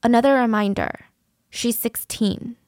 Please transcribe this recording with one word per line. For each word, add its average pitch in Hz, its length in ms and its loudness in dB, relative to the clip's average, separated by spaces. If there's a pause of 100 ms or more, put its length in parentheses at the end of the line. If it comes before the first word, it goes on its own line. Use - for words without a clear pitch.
Another 240 320 4
reminder, 214 720 0 (420)
she's - 300 -4
sixteen. - 760 -4 (120)